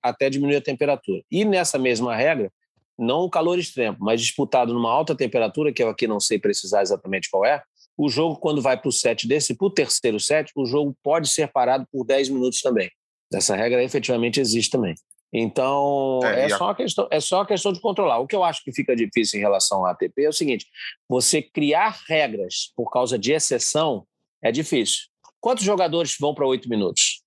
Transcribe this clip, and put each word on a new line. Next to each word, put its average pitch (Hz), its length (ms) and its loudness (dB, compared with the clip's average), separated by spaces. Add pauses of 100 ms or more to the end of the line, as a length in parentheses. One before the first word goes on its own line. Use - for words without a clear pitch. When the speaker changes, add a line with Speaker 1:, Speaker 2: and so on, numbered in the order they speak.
Speaker 1:
até 120 280 0
diminuir 143 280 0
a 139 40 0
temperatura. 131 680 -2
E 202 140 2
nessa 180 320 2
mesma 120 380 0
regra, 127 360 0 (460)
não 123 240 0
o 180 80 0
calor 175 280 0
extremo, 123 420 -2
mas 113 220 0
disputado 123 520 2
numa 117 180 0
alta 151 240 0
temperatura, 131 560 0
que 120 100 -4
eu 113 80 2
aqui 110 180 -2
não 104 120 0
sei 104 200 0
precisar 101 420 0
exatamente 95 480 -2
qual 98 160 2
é, 143 180 0 (340)
o 147 120 0
jogo, 151 260 0
quando 151 260 -2
vai 127 140 2
pro 127 160 -4
set 117 360 -2
desse, 143 280 0
pro 190 140 0
terceiro 123 500 0
set, 151 360 0
o 139 100 -2
jogo 143 380 0
pode 151 260 0
ser 151 220 0
parado 127 400 0
por 131 120 -4
dez 135 240 2
minutos 127 340 0
também. 107 280 0 (440)
Essa 95 220 0
regra 120 280 2
efetivamente 120 560 0
existe 117 320 0
também. 104 240 0 (360)
Então, 135 920 0
Speaker 2:
É, 123 180 2
Speaker 1:
é 170 80 2
Speaker 2:
e 202 40 2
a 196 40 0
Speaker 1:
só 180 80 -2
uma 202 100 -2
questão, - 340 -2
é 156 100 0
só 180 180 0
uma 196 80 2
questão 196 260 0
de 175 80 -6
controlar. 180 380 0
O 131 100 -2
que 214 80 -4
eu 185 80 2
acho 170 200 0
que 131 100 -10
fica 131 220 0
difícil 107 440 0
em - 20 -2
relação 98 440 2
à 90 60 2
A 85 40 -4
T 90 140 -2
P 143 160 0
é 151 40 4
o 156 40 -2
seguinte: 135 320 -2 (420)
você 127 340 2
criar 160 680 0
regras 110 680 -2
por 117 160 -4
causa 123 260 0
de 110 140 0
exceção 147 720 0 (380)
é 113 80 2
difícil. 131 540 0 (340)
Quantos 233 240 0
jogadores 170 560 0
vão 147 160 0
pra 139 100 0
oito 127 240 0
minutos? 101 580 0